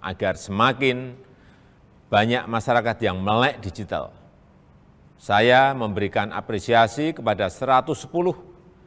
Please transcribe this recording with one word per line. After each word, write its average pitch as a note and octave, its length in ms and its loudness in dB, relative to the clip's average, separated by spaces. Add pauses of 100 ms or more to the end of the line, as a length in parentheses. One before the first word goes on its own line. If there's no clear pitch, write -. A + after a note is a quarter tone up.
agar F#2 320 -4
semakin B2+ 800 -2 (960)
banyak A2 320 2
masyarakat A2+ 560 -2
yang F#2+ 240 -2
melek A#2 320 0
digital. F#2 560 -10 (1040)
Saya B2 560 4
memberikan G#2 560 -2
apresiasi A2+ 880 0
kepada G#2 320 -2
seratus C3 560 0
sepuluh F3 480 -6 (340)